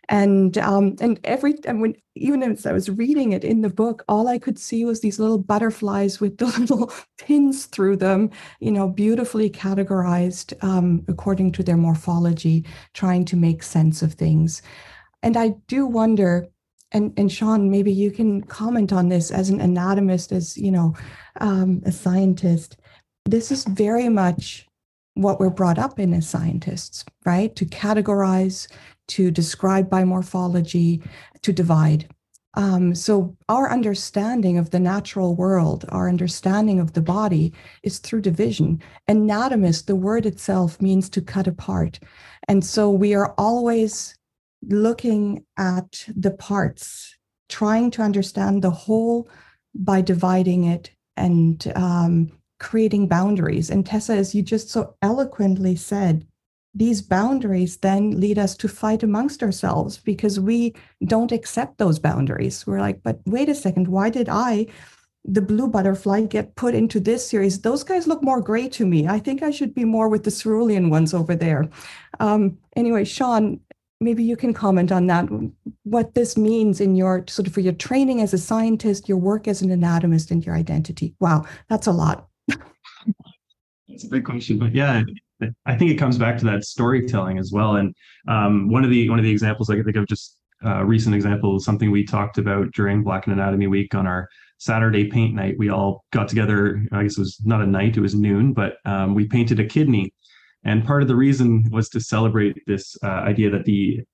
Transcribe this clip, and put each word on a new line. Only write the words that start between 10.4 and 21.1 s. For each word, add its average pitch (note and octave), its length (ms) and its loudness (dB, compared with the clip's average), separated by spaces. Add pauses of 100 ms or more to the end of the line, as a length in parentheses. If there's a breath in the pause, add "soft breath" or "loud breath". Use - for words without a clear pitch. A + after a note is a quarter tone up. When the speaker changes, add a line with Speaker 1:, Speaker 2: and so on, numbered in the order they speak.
Speaker 1:
um, F3+ 440 2
according F#3+ 440 0
to F#3+ 100 -4
their F3 140 2
morphology, E3 880 2 (300 loud breath)
trying F3+ 320 0
to F3+ 100 -2
make E3 260 2
sense D#3+ 400 0
of D#3 120 -2
things. D#3+ 480 0 (600 loud breath)
And A#3 140 0
I A3+ 140 2 (160)
do C4+ 200 0
wonder, G3+ 600 2 (460)
and, G#3 260 0
and G3+ 120 4
Sean, G#3+ 400 2
maybe G3 220 2
you G3 180 2
can G3+ 320 0
comment A3 500 -2
on F3+ 180 2
this E3+ 200 0
as F#3+ 200 -2
an G3 100 0
anatomist, F3+ 720 0
as, F3 240 -4
you G3+ 140 -2
know, E3+ 240 2 (460 loud breath)